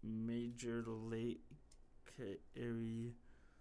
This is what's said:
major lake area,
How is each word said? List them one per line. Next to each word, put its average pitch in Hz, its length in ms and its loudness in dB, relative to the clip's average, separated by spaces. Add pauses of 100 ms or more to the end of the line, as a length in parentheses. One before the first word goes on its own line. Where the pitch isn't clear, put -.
major 117 840 2
lake 113 540 2 (1160)
area, 117 540 2 (500)